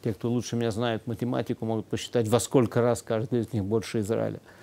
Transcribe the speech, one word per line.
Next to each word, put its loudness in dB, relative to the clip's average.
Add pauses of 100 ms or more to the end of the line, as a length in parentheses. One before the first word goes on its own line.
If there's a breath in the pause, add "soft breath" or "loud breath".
те, -2
кто -4
лучше -2
меня 0
знают -2
математику, -4
могут -2
посчитать, 0
во 4
сколько 4
раз 2
каждый 0
из -6
них 0
больше 0
Израиля. -2 (220 loud breath)